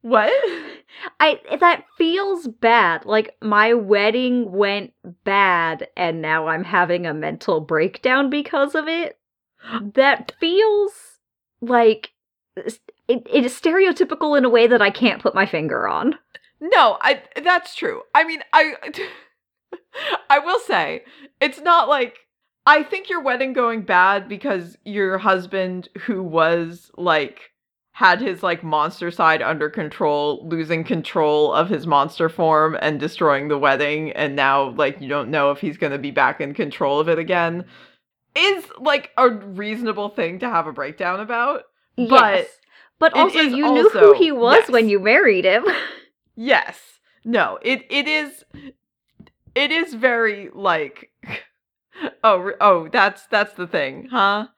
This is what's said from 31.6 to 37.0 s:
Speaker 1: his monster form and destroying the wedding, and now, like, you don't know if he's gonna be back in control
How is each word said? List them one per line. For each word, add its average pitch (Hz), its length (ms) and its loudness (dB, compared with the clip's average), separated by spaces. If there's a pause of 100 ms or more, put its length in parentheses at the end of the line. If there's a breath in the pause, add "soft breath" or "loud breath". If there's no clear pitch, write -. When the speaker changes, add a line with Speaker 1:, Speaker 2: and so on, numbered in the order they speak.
Speaker 1:
his 156 180 -4
monster 151 440 0
form 160 500 2
and 151 180 -2
destroying 147 500 -2
the 147 100 0
wedding, 147 540 0
and 143 240 -4
now, 139 340 2
like, 139 320 -2
you 135 60 -12
don't 135 220 -4
know 143 200 0
if 143 100 -6
he's - 160 -6
gonna 143 220 -4
be 139 120 -8
back 135 300 0
in 143 140 -8
control 147 460 -2